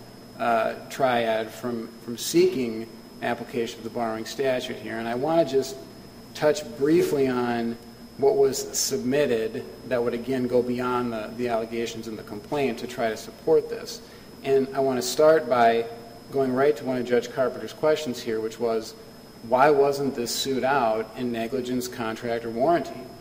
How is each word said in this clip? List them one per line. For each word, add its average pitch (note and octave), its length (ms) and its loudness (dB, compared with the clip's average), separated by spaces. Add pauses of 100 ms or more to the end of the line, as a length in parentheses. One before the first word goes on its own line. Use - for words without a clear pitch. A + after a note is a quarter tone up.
(380)
uh, A#2 340 2 (160)
Triad A2+ 640 2
from, A#2 380 -6 (180)
from A#2+ 100 -8
seeking B2 720 2 (320)
application A#2+ 560 -4
of G#2+ 80 -12
the A2 60 -8
borrowing A2+ 340 -4
statute B2+ 540 -2
here. A2 180 -8
And A2+ 100 -4
I A#2 80 -2
want D#3 320 2
to B2+ 80 -2
just C3+ 220 0 (560)
touch D3+ 320 2 (140)
briefly D3+ 500 4
on A#2+ 480 0 (400)
what C#3 200 4
was C3+ 220 4 (200)
submitted A#2+ 840 0 (240)
that A#2+ 140 0
would, A#2+ 120 -2
again, B2 320 -2
go B2 160 4
beyond B2 500 -2
the, A2 240 -6
the A#2+ 120 -2
allegations A2+ 600 -4
in G#2+ 80 -8
the F#2+ 60 -10
complaint A#2 560 -2
to A#2+ 80 -8
try A#2 240 0
to G#2 80 -4
support D3+ 500 0
this. - 320 -10 (420)
And C3+ 320 2
I C#3 60 0
want C3+ 200 2
to B2 60 -2
start D#3 440 6
by A#2 340 6 (460)
going C3 240 0
right C#3+ 240 4
to B2+ 60 -10
one B2+ 120 -2
of A#2+ 80 -2
Judge A#2+ 260 2
Carpenter's A2+ 440 -2
questions D3+ 460 0
here, A2 200 -2
which A2 180 -6
was, A2+ 360 -2 (540)
why B2+ 200 6
wasn't C#3 460 4
this A#2+ 200 -4
sued C3 300 -2
out A#2 540 2
in B2 120 -2
negligence, A#2+ 580 -4
contract, A#2 580 -4
or A2+ 40 -6
warranty? B2 500 0 (200)